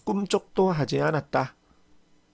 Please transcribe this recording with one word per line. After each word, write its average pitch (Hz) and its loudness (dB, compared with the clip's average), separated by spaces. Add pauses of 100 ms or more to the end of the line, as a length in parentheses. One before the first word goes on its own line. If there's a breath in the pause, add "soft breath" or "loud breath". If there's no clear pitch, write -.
꿈쩍도 196 0
하지 143 0
않았다. 143 -2 (800)